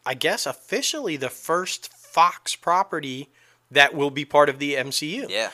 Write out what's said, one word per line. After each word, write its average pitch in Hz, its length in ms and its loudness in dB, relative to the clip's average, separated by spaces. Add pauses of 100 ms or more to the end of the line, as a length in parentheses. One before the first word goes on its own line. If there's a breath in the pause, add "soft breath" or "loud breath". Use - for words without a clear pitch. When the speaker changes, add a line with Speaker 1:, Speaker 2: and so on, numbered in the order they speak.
Speaker 1:
I 127 80 -2
guess, 156 320 -2
officially 214 720 -4
the 131 120 -4
first - 640 -6
Fox - 600 0
property 156 760 -2 (420 soft breath)
that 143 240 6
will 143 160 0
be 143 120 -4
part 147 260 6
of 135 100 -4
the 143 180 -2
M 131 140 -4
C 151 240 -4
U. 269 140 -8
Speaker 2:
Yeah. 101 240 -2